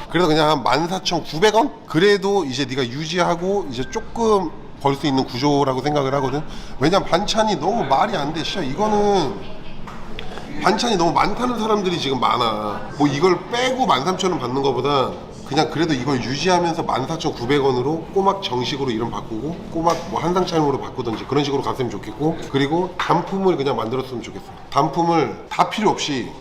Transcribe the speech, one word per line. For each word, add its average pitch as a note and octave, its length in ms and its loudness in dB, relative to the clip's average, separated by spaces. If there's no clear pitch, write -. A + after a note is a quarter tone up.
그래서 E3+ 160 4
그냥 D3+ 220 4
한 D3+ 120 2
만 C#3 280 2
사천 F3 340 -2
구백 G3+ 320 2
원? A#3 160 4
그래도 G3 560 4
이제 C3+ 220 -2
네가 C3 200 -2
유지하고 E3+ 840 0
이제 A#2+ 180 -4
조금 A3 640 0
벌 C#3 140 2
수 C#3+ 120 -2
있는 C3+ 180 4
구조라고 C3+ 560 2
생각을 C#3+ 340 0
하거든. C3+ 260 0
왜냐면 E3+ 300 4
반찬이 G#3 460 2
너무 F3+ 300 0
말이 E3+ 300 2
안 D3 180 -2
돼. D#3 100 -4
진짜 - 180 -4
이거는 G3+ 960 0
반찬이 G#3 360 2
너무 E3 160 2
많다는 A3 460 0
사람들이 G#3 400 0
지금 C3 200 0
많아. G#2+ 760 0
뭐 C#3+ 100 4
이걸 F3 320 2
빼고 B3 340 0
만 C3+ 200 2
삼천 F#3 260 0
원 E3+ 80 -2
받는 B2+ 220 -2
거보다 C3 500 2
그냥 D3 220 0
그래도 D#3 240 0
이걸 B2+ 280 0
유지하면서 D#3+ 600 0
만 B2+ 240 -2
사천 D#3+ 260 -2
구백 C3+ 300 2
원으로 C3+ 380 2
꼬막 G3 300 2
정식으로 B2+ 480 -2
이름 A2+ 200 -2
바꾸고 A2+ 440 -6
꼬막 E3 380 0
뭐 - 80 -2
한상차림으로 D#3+ 640 2
바꾸든지 A2+ 440 -4
그런 C#3+ 200 2
식으로 C3+ 160 0
갔으면 A2+ 280 -2
좋겠고, G#2+ 480 -4
그리고 D#3 460 0
단품을 F3 580 0
그냥 C3+ 220 0
만들었으면 A#2+ 460 -4
좋겠어. F#2 200 -12
단품을 D#3 800 0
다 F3 200 0
필요 G#3+ 200 0
없이 B2 400 -2